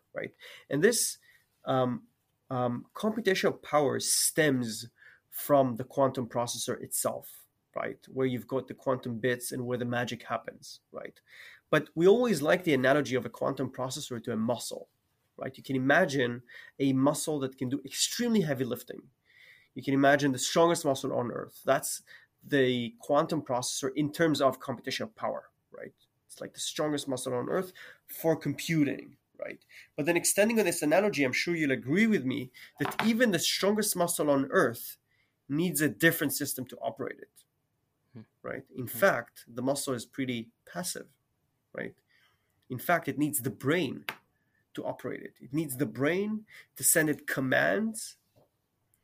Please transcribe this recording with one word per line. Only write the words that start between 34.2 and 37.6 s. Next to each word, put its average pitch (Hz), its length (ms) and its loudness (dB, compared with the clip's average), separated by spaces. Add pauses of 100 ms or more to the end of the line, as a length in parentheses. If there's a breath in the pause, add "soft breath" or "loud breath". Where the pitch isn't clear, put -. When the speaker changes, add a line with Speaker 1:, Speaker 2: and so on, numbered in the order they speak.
Speaker 1:
on 135 220 4
earth 123 460 0 (520)
needs 151 320 0
a 147 80 4
different 160 440 2
system 135 340 -6
to - 100 -16
operate 120 420 -8
it, - 240 -20 (680)